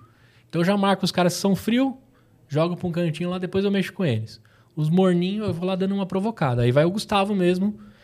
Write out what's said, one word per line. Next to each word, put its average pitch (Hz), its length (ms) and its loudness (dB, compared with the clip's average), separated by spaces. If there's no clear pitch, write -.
Então 160 140 -2
eu - 20 0
já 202 120 2
marco 196 280 2
os 175 80 0
caras 180 220 2
que - 60 -8
são 196 140 2
frio, 247 440 0
jogo 165 280 0
pra 180 120 -6
um 170 40 -4
cantinho 170 360 -2
lá, 185 100 -4
depois 190 260 -2
eu 202 60 0
mexo 196 220 -2
com 190 120 -4
eles. 110 360 -2
Os 151 140 0
morninhos 185 600 2
eu 180 40 -2
vou 170 140 -4
lá 190 100 -2
dando 190 180 -2
uma 196 120 -4
provocada. 185 560 -2
Aí 123 100 4
vai 147 120 4
o 175 60 2
Gustavo 202 440 -2
mesmo, 185 440 0